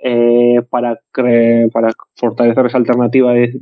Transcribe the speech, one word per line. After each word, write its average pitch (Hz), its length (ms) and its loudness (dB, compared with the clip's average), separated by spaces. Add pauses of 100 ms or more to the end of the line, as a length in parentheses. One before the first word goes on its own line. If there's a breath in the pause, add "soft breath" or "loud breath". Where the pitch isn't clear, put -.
eh, 120 680 2
para 120 320 -6 (120)
cre-, 117 580 0
para 113 220 -2 (240)
fortalecer 120 500 0
esa 123 120 -2
alternativa 123 540 0
de, 120 300 0